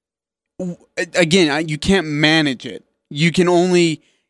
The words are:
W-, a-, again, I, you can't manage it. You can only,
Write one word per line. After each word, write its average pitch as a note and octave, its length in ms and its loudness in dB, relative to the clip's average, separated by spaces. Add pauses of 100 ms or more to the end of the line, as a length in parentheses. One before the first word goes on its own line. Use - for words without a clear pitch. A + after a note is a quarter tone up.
(580)
W-, F3 180 -8 (200)
a-, F3+ 180 -6
again, E3 360 2
I, C#3+ 100 -2
you D#3 180 -6
can't F#3 280 0
manage D3+ 580 0
it. A2 200 -14 (260)
You D#3 220 0
can F3 160 0
only, F3 540 2 (280)